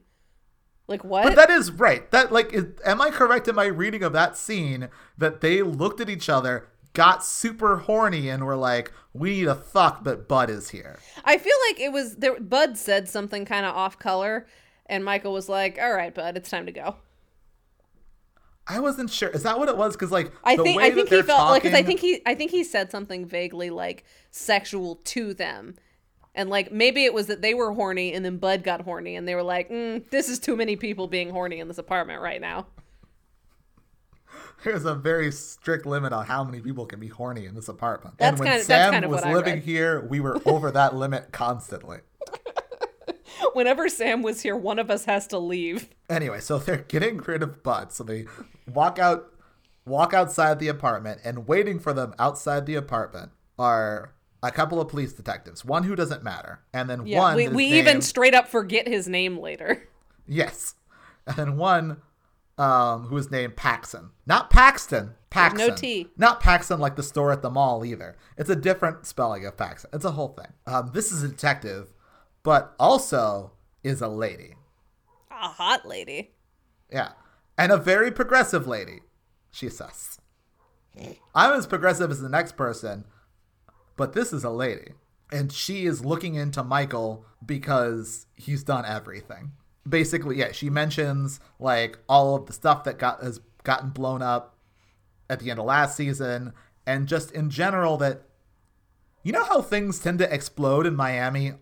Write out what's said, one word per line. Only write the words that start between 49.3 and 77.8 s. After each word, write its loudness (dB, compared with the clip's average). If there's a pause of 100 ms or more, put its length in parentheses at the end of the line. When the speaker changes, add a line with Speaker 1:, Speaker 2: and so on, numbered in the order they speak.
Speaker 2:
walk 2
outside 2
the -4
apartment, -4
and -8
waiting 2
for -2
them -4
outside 0
the -4
apartment -6 (280)
are 0 (280)
a -2
couple 0
of -4
police -6
detectives. -12
One 0
who -2
doesn't -4
matter, -10 (140)
and -4
then -8
Speaker 1:
Yeah, 0
Speaker 2:
one 6
Speaker 1:
we, 2
Speaker 2:
that -2
is 0
Speaker 1:
we 4
even 4
Speaker 2:
named 6
Speaker 1:
straight 4
up 6
forget -2
his -2
name -2
later. -4
<laughs> -20 (300)
Speaker 2:
Yes. -4 (540)
And -8
then -2
one, 0 (560)
um, 4
who -4
is -4
named -4
Paxton. -4 (160)
Not 2
Paxton. 6 (180)
Speaker 1:
There's 6
no 2
Speaker 2:
Paxton. 0
Speaker 1:
T. -6 (100)
Speaker 2:
Not 4
Paxton 4
like -2
the -6
store 0
at -2
the -4
mall 0
either. -10 (200)
It's -4
a 2
different -2
spelling -4
of -12
Paxton. -10
It's -8
a -2
whole -6
thing. -20 (140)
Um, -2
this -2
is -4
a -2
detective, -4 (480)
but 4
also 2 (320)
is -4
a -2
lady. -6 (720)
Speaker 1:
A -10
hot -2
lady. -12 (600)
Speaker 2:
Yeah. -4 (460)
And 4
a 8
very 2